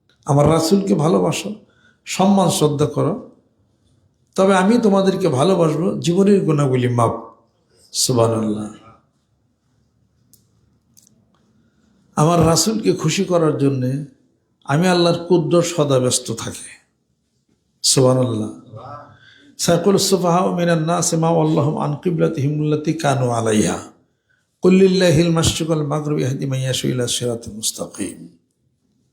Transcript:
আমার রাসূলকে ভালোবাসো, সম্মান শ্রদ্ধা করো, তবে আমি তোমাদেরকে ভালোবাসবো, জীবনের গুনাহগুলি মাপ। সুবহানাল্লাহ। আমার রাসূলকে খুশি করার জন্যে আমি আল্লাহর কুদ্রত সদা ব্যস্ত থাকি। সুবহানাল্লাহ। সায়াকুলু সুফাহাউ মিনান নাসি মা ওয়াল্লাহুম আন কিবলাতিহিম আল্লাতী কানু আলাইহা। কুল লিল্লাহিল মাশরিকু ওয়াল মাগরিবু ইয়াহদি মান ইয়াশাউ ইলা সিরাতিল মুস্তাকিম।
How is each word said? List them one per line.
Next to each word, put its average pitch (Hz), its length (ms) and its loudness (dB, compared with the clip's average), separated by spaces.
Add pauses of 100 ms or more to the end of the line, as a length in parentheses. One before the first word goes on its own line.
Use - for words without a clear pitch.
(260)
আমার 143 240 4
রাসূলকে 190 460 2
ভালোবাসো, 180 600 0 (500)
সম্মান 190 440 2
শ্রদ্ধা 143 360 0
করো, 143 460 -4 (1040)
তবে 190 200 4
আমি 196 220 4
তোমাদেরকে 190 500 2
ভালোবাসবো, 160 720 0
জীবনের 180 480 2
গুনাহগুলি 135 420 0
মাপ। 120 460 -2 (600)
সুবহানাল্লাহ। 110 800 0 (3500)
আমার 160 320 4
রাসূলকে 185 460 0
খুশি 160 300 -2
করার 165 340 0
জন্যে 135 480 -2 (580)
আমি 160 240 0
আল্লাহর 170 400 0
কুদ্রত 165 360 0
সদা 139 360 0
ব্যস্ত 127 320 -2
থাকি। - 540 -14 (960)
সুবহানাল্লাহ। 127 760 0 (1000)
সায়াকুলু 175 400 2
সুফাহাউ 180 580 0
মিনান 170 280 0
নাসি 165 340 -2
মা 160 120 0
ওয়াল্লাহুম 156 480 0
আন 147 180 -4
কিবলাতিহিম 151 680 -2
আল্লাতী 151 320 -2
কানু 127 360 -2
আলাইহা। 110 500 0 (840)
কুল 190 140 4
লিল্লাহিল 180 560 4
মাশরিকু 160 420 0
ওয়াল 151 140 -2
মাগরিবু 151 320 -4
ইয়াহদি 139 260 -4
মান 135 140 -4
ইয়াশাউ 131 320 -4
ইলা 123 160 -4
সিরাতিল 120 460 -6
মুস্তাকিম। 87 840 -10 (760)